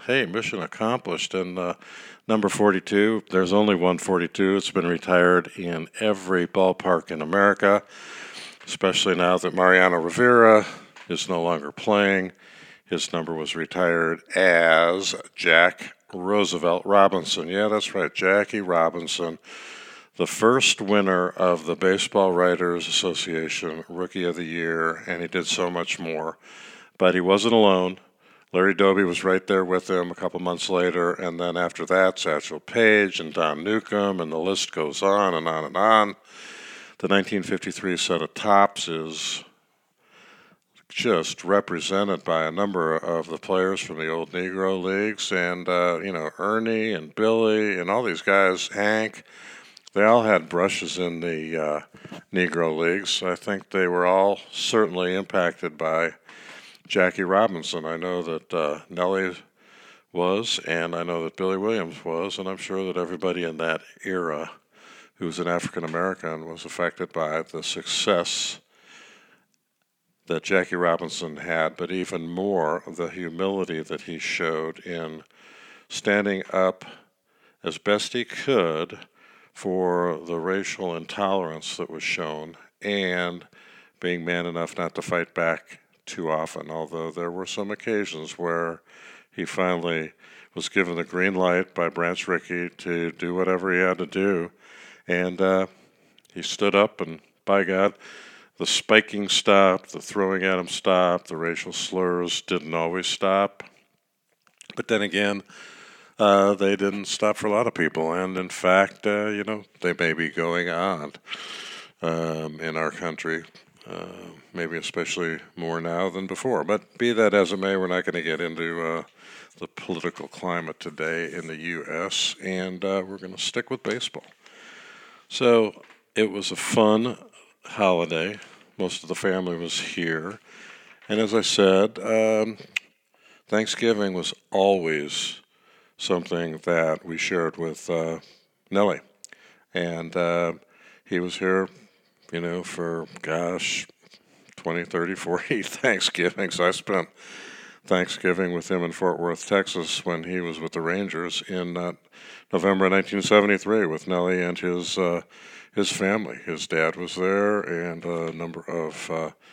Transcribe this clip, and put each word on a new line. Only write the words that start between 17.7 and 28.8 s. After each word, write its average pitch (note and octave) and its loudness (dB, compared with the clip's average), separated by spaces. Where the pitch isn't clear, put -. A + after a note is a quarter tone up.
right, F2+ -2
Jackie G2+ 2
Robinson, E2+ 0
the F2+ 0
first A#2+ 4
winner F#2+ 4
of F2 2
the E2 -2
Baseball F#2+ 2
Writers F2 2
Association D#2+ -4
Rookie F2+ -6
of E2+ -2
the E2+ -6
Year, E2 -2
and F2 -6
he E2+ -6
did E2+ -4
so F2+ 0
much F2 -4
more. D#2+ -6
But F#2 6
he F2+ 4
wasn't G2+ 4
alone. F#2+ 6
Larry F#2 4
Doby G2 6